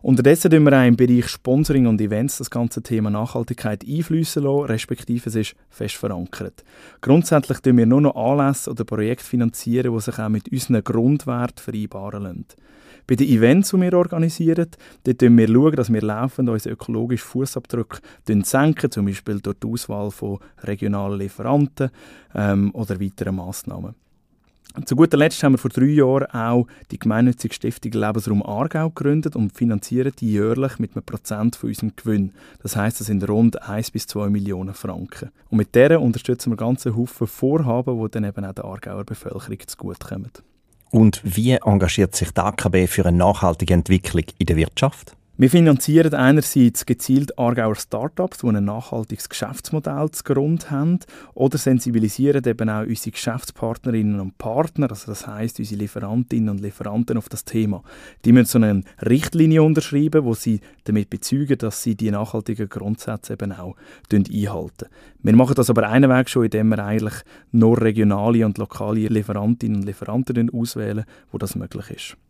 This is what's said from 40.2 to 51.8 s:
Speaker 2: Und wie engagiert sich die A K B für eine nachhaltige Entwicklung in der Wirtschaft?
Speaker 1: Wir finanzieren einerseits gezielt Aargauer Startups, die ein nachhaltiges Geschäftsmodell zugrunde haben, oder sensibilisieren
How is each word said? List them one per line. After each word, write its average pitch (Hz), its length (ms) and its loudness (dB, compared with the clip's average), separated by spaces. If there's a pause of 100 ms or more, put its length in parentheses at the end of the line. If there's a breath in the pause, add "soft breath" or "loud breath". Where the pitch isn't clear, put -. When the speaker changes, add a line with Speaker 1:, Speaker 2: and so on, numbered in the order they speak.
Speaker 2:
Und 110 340 4
wie 104 280 0
engagiert 98 640 2
sich - 160 -2
die 92 100 0
A 101 100 0
K - 180 -2
B 90 180 4
für 90 180 0
eine 87 100 4
nachhaltige 90 600 2
Entwicklung 87 500 2 (140)
in 85 80 0
der 85 80 2
Wirtschaft? - 600 -2 (200)
Speaker 1:
Wir 127 140 6
finanzieren 160 640 6
einerseits 135 720 4
gezielt 131 540 -2
Aargauer 117 340 0
Startups, 143 640 -6
die 123 120 -2
ein 104 160 0
nachhaltiges 110 640 -8
Geschäftsmodell 147 840 -6
zugrunde 147 580 -2
haben, 156 300 0 (340 loud breath)
oder 135 240 0
sensibilisieren 127 880 0